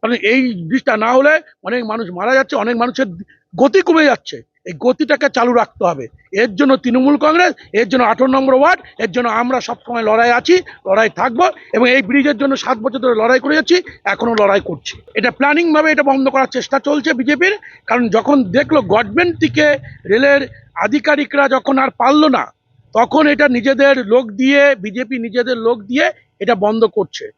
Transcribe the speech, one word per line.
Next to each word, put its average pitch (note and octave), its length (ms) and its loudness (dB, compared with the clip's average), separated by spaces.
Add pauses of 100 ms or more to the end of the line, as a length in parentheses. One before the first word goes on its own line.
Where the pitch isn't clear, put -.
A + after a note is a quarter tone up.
কারণ A3+ 120 -2
এই G#3+ 260 0 (280)
ব্রিজটা A#3+ 300 -2
না A3 160 -2
হলে D4 280 4 (220)
অনেক A3+ 220 -6
মানুষ A3 240 -6
মারা F#3+ 240 -4
যাচ্ছে, C4+ 220 0
অনেক A#3 220 -2
মানুষের B3 280 -2 (500)
গতি C#4+ 260 4
কমে D#4+ 240 2
যাচ্ছে। G3+ 360 -2 (240)
এই F3+ 140 -12
গতিটাকে C4 500 -2
চালু B3 240 0
রাখতে A3+ 320 -2
হবে। C#3+ 200 -4 (260)
এর G#3 240 -2
জন্য C4+ 220 2
তৃণমূল C4 400 2
কংগ্রেস, D#4+ 360 2 (200)
এর G#3+ 160 0
জন্য B3 140 2
আঠারো A#3 240 2
নম্বর C4 260 2
ওয়ার্ড, D#4+ 260 4 (180)
এর A3+ 140 -4
জন্য A#3+ 180 -2
আমরা A#3+ 320 -2
সবসময় A#3 420 -8
লড়াই A3+ 280 2
আছি, B3 240 2 (300)
লড়াই G#3 240 2
থাকবো। B3 360 -2 (280)
এবং A#3+ 160 2
এই C4 120 2
ব্রিজের C4+ 360 0
জন্য C4+ 200 -2
সাত B3+ 200 -4
বছর A3+ 220 -6
ধরে A#3+ 160 0
লড়াই A#3 240 2
করে C#4+ 160 -2
যাচ্ছি, E4+ 260 2 (220)
এখনো A3+ 320 -4
লড়াই G3+ 260 2
করছি। - 400 -12 (120)
এটা A#3+ 180 -2
প্ল্যানিংভাবে D#4 600 2
এটা D4+ 120 0
বন্ধ C4+ 260 0
করার C4 180 -2
চেষ্টা C4+ 320 -4
চলছে D4 340 -2
বিজেপির। D4 440 0 (280)
কারণ A#3+ 240 0
যখন A#3+ 340 2
দেখলো C4 380 0
গভর্নমেন্ট A#3 580 0
থেকে D4+ 260 0 (400)
রেলের C#4 360 2 (340)
আধিকারিকরা C#4 760 0
যখন C4 280 0
আর C4+ 200 0
পারলো D4+ 320 4
না, F#3 140 0 (500)
তখন C4+ 340 2
এটা D4 200 2
নিজেদের C4+ 480 2 (120)
লোক A3 240 0
দিয়ে, C#4 440 2
বিজেপি G#3+ 440 -8
নিজেদের A#3+ 380 -4
লোক A3+ 260 -2
দিয়ে A#3+ 220 -2 (340)
এটা A3+ 160 0
বন্ধ G#3+ 300 0
করছে। - 400 -6 (120)